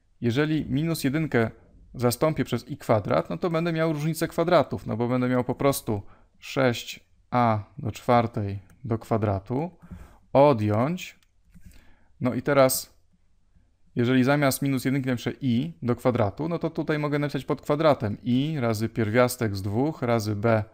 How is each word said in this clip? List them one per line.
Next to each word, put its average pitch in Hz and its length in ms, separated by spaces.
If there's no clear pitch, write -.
jeżeli 143 480
minus 156 340
jedynkę 135 480
zastąpię 131 520
przez - 220
i 143 100
kwadrat, 123 520
no 175 80
to 180 120
będę 170 240
miał 160 200
różnicę 156 340
kwadratów, 165 580
no 113 120
bo 120 100
będę 127 220
miał 123 140
po 127 120
prostu 113 460
sześć - 600
a 113 320
do 110 140
czwartej 110 680
do 110 160
kwadratu, 113 800
odjąć, 131 840
no 123 120
i 127 80
teraz, 135 580
jeżeli 127 280
zamiast 139 380
minus 135 240
jedynki 135 240
napiszę 123 220
i 135 400
do 120 140
kwadratu, 131 540
no 170 100
to 165 100
tutaj 156 300
mogę 147 200
napisać 143 260
pod 143 160
kwadratem 147 640
i 139 360
razy 113 300
pierwiastek 113 640
z 98 60
dwóch 117 400
razy 113 340
b 110 280